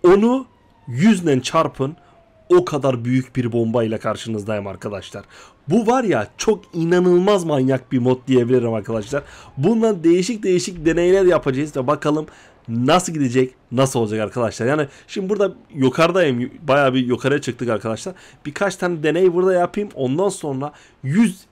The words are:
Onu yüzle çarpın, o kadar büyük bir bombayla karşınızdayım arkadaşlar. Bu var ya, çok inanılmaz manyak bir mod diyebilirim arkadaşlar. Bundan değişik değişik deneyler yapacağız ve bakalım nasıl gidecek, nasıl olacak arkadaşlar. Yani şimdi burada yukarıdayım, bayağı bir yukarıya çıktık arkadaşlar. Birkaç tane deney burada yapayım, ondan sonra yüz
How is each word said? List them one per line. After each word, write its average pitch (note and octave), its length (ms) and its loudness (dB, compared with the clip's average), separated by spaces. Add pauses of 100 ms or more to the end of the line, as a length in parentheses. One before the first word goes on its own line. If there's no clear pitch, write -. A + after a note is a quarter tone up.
Onu A3+ 420 4 (400)
yüzle D3+ 560 2
çarpın, D3+ 540 -2 (520)
o F3 160 6
kadar C3 400 -2
büyük B2+ 320 -2
bir A#2 160 -2
bombayla A2+ 460 0
karşınızdayım G#2+ 680 -6
arkadaşlar. G2 580 -12 (440)
Bu G#3 180 2
var B3 180 2
ya, B2+ 220 0 (100)
çok G#3 280 -2 (100)
inanılmaz F3+ 720 2
manyak C3+ 480 -2
bir C3 60 0
mod B2+ 280 2
diyebilirim A#2+ 480 2
arkadaşlar. A2+ 480 -4 (340)
Bundan G#3 480 0
değişik F#3 380 2
değişik F3+ 440 -2
deneyler F3 380 2
yapacağız D3+ 520 0
ve B2+ 100 -4
bakalım D3+ 400 -2 (420)
nasıl C#3+ 440 0
gidecek, C3 420 0 (180)
nasıl C3 280 0
olacak G#2+ 200 -2
arkadaşlar. A2 460 -4
Yani C#3+ 220 -2 (200)
şimdi F#3+ 200 -8
burada G3 240 0 (220)
yukarıdayım, C#3 800 0 (100)
bayağı C#3 320 2
bir B2+ 120 0
yukarıya C3 340 -2
çıktık A#2+ 280 -6
arkadaşlar. A2+ 460 -6 (320)
Birkaç F#3 300 -4
tane F3+ 260 -4
deney E3 320 2
burada F#3 200 2
yapayım, F3+ 400 -2
ondan C3+ 340 -2
sonra D3 440 -6 (300)
yüz F#3 480 0